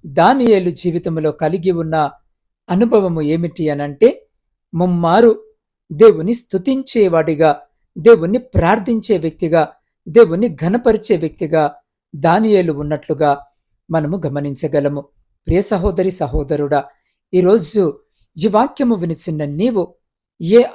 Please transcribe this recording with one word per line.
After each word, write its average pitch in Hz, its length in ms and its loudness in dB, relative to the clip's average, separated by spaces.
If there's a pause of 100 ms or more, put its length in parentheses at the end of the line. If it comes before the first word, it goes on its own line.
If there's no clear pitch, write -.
దానియేలు 190 640 0
జీవితంలో 160 640 -4
కలిగి 160 400 -4
ఉన్న 160 400 -4 (580)
అనుభవము 190 520 0
ఏమిటి 160 480 -4
అనంటే, 143 580 0 (480)
ముమ్మారు 180 680 2 (480)
దేవుని 175 420 4
స్తుతించేవాడిగా, 180 1300 0 (360)
దేవుణ్ణి 196 400 4
ప్రార్థించే 214 800 -2
వ్యక్తిగా, 160 560 -2 (340)
దేవుణ్ణి 180 480 4
ఘనపరిచే 214 640 0
వ్యక్తిగా 156 580 -2 (400)
దానియేలు 180 580 2
ఉన్నట్లుగా 147 720 -4 (460)
మనము 160 340 -4
గమనించగలము. 143 760 -4 (460)
ప్రియ 175 140 0
సహోదరి 185 480 -2
సహోదరుడా, 147 760 -4 (480)
ఈరోజు 180 680 2 (460)
ఈ - 20 2
వాక్యము 233 480 0
వినిచిన్న 160 500 -6
నీవు 180 500 -4 (460)
ఏ 202 220 4 (120)